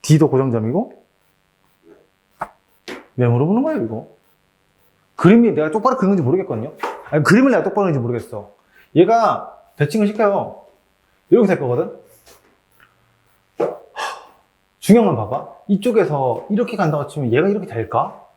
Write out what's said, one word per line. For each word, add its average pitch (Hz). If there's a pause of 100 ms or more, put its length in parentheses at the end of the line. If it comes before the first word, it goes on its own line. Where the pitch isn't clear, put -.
D도 151
고정점이고? 131 (2250)
왜 123
물어보는 151
거야, 311
이거? 113 (1080)
그림이 220
내가 156
똑바로 -
그린 196
건지 180
모르겠거든요? 131 (380)
아니, 151
그림을 247
내가 185
똑바로 196
그린지 147
모르겠어. 117 (440)
얘가 196 (180)
대칭을 202
시켜요. 202 (680)
이렇게 208
될 175
거거든? 139 (1600)
하, - (640)
중요한 196
건 -
봐봐. 113 (200)
이쪽에서 175
이렇게 214
간다고 151
치면 127
얘가 156
이렇게 208
될까? 117 (120)